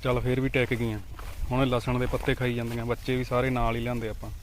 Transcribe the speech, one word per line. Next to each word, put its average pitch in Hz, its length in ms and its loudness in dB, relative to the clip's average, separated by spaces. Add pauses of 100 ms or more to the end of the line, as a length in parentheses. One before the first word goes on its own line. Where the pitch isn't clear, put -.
ਚੱਲ 127 180 2
ਫੇਰ 127 200 2
ਵੀ 131 80 2
ਟਿਕ 127 260 2
ਗਈਆਂ। 113 240 -2 (520)
ਹੁਣ 127 100 2
ਇਹ 135 60 4
ਲਸਣ 123 320 2
ਦੇ 123 80 2
ਪੱਤੇ 127 280 2
ਖਾਈ 123 200 0
ਜਾਂਦੀਆਂ, 117 320 -2
ਬੱਚੇ 120 300 0
ਵੀ 127 80 0
ਸਾਰੇ 127 260 2
ਨਾਲ 117 260 2
ਹੀ 117 40 -2
ਲਿਆਂਦੇ 117 280 -2
ਆਪਾਂ। 107 220 -8 (120)